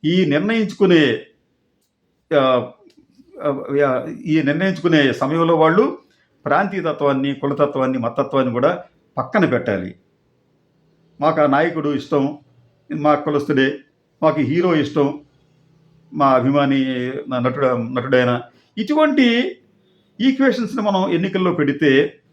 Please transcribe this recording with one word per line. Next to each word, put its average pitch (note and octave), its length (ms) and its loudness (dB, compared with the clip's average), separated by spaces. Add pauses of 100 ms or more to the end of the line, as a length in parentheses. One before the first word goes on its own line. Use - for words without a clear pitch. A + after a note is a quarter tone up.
ఈ F3+ 200 2
నిర్ణయించుకునే, F3 920 2 (1160)
ఆ, C3 340 0 (1120)
ఆ, B2+ 200 -2 (200)
ఈ D#3+ 160 2
నిర్ణయించుకునే D#3 720 2
సమయంలో D#3+ 420 0
వాళ్ళు E3+ 420 2 (480)
ప్రాంతీయతత్వాన్ని, C#3+ 880 -2
కులతత్వాన్ని, C3+ 640 -2
మతత్వాన్ని B2 560 -2
కూడా D3 300 -2 (340)
పక్కన E3 280 0
పెట్టాలి. F#2 500 -4 (1300)
"మాకు D#3 200 2
ఆ D3+ 40 4
నాయకుడు D3 500 0
ఇష్టం, D3 420 -2 (580)
మా D3 200 2
కులస్తుడే, C#3+ 640 -2 (440)
మాకు D3+ 180 2
హీరో E3+ 340 0
ఇష్టం, D3 440 -2 (920)
మా C#3+ 160 2
అభిమాని, C3 840 0 (160)
నా B2+ 120 -4
నటుడు, B2+ 260 -2
నటుడైన", B2 760 0 (360)
ఇటువంటి C4+ 800 2 (640)
ఈక్వేషన్స్ని C4 600 0
మనం G3 300 0
ఎన్నికల్లో F#3 400 0
పెడితే C#3+ 680 0 (140)